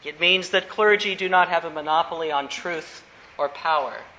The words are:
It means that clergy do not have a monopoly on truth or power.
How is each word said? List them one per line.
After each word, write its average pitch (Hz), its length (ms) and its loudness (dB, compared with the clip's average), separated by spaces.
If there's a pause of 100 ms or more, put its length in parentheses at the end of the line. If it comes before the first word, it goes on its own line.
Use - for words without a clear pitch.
It 151 140 -12
means 180 320 2
that 185 180 0
clergy 208 460 2
do 185 140 -4
not 180 200 4
have 170 160 0
a 165 60 -6
monopoly 156 640 -2
on 139 160 -2
truth - 560 -8 (340)
or 143 100 0
power. 139 500 -2 (200)